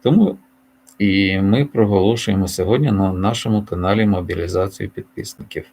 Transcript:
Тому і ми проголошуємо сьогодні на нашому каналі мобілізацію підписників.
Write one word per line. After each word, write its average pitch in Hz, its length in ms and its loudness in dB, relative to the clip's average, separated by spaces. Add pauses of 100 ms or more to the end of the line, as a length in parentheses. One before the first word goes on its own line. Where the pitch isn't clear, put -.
Тому 185 360 2 (600)
і 95 400 2
ми 104 260 2
проголошуємо 104 840 0
сьогодні 113 440 0
на 98 200 0
нашому 107 500 -2
каналі 101 440 -2
мобілізацію 92 840 -2
підписників. - 840 -14